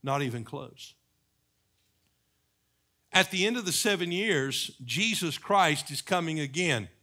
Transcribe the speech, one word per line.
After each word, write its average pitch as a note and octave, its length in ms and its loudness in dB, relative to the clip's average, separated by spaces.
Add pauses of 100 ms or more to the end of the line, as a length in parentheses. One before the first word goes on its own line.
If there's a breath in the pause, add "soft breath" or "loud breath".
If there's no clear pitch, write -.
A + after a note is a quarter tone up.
Not C#3 180 0
even A#2+ 220 -4
close. - 500 -14 (2250)
At F#3 200 4
the F#3+ 160 2
end A#3+ 100 2
of A3+ 80 -4
the F3+ 60 -2
seven F3 400 0
years, F3 600 0 (120)
Jesus E3 560 -2
Christ E3+ 500 2
is C#3 140 -8
coming E3 360 0
again. C#3 500 -2 (140)